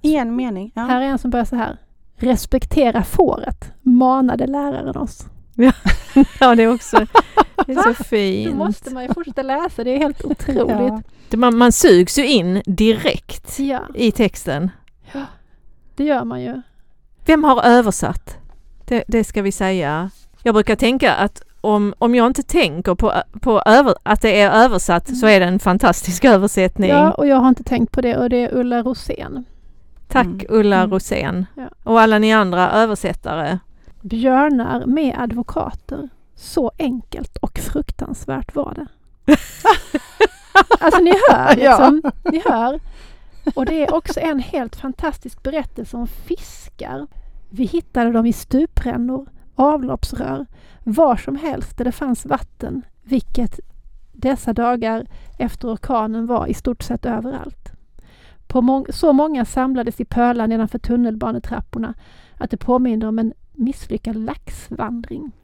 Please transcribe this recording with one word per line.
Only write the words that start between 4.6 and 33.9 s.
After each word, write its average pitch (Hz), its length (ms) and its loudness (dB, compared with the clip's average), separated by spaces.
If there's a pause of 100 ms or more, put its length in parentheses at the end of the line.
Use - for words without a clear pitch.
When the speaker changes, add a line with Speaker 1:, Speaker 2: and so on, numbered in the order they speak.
Speaker 2:
oss." - 300 -10 (280)
Speaker 3:
Ja. 247 240 6
<laughs> - 40 -20 (580)
Ja, 247 140 8
det 233 80 4
är 226 120 4
också, - 220 -2 (720)
det 269 60 -6
är 339 100 0
så 440 60 4
Speaker 2:
Va? 466 60 2
Speaker 3:
fint. 208 560 -2
Speaker 2:
Då 208 140 -4
måste 214 300 -6
man 254 80 -10
ju 254 120 -4
fortsätta 294 280 -8
läsa. 269 420 -4
Det 247 60 -4
är 269 80 0
helt 294 260 -2
otroligt. - 440 -2
Speaker 1:
<laughs> 233 200 0
Ja. 220 140 -6 (280)
Speaker 3:
Det, 220 60 -2
man, 240 200 4
man 240 160 6
sugs 180 460 6
ju 285 80 2
in 185 400 0
direkt - 920 -2
Speaker 2:
Ja. 277 220 -4 (140)
Speaker 3:
i 226 180 0
texten. 180 580 -2 (420)
Speaker 2:
Ja, 277 80 -10 (760)
det 277 80 -2
gör 269 200 0
man 233 180 -8
ju. 247 200 -10 (640)
Speaker 3:
Vem 311 180 6
har 262 180 4
översatt? 233 760 2 (480)
Det, - 240 -4
det 226 160 0
ska - 180 -6
vi 196 100 -2
säga. 180 580 -2 (320)
Jag 226 120 2
brukar 214 220 2
tänka 247 380 2
att - 280 -2 (180)
om, 208 380 0
om 240 160 2
jag 233 120 4
inte 269 160 0
tänker 185 520 -2
på, 220 180 0 (280)
på 226 260 2
över-, 240 360 6
att 208 200 0
det 208 180 4
är 202 100 6 (140)
översatt, 180 440 0
Speaker 2:
Mm. 254 120 -6
Speaker 3:
så 220 60 2
är 208 140 8
det 180 60 2
en 180 120 0
fantastisk 185 680 0
översättning. 196 680 4
Speaker 2:
Ja, 294 220 4
och - 140 0
jag 277 100 6
har 254 120 4
inte 247 160 2
tänkt 233 280 -2
på - 80 -2
det, 247 160 -2
och 247 140 0
det 247 60 0
är 240 180 -2
Ulla 247 280 -2
Rosén. - 600 -8 (640)
Speaker 3:
Tack, - 180 2
Speaker 1:
Mm. 190 220 -8
Speaker 3:
Ulla 208 280 4
Speaker 1:
Mm. 196 140 2
Speaker 3:
Rosén. 185 640 -4
Speaker 2:
Ja. 262 120 -14 (180)
Speaker 3:
Och 226 160 4
alla 220 180 4
ni 220 140 2
andra 185 380 2
översättare. 185 880 -2 (420)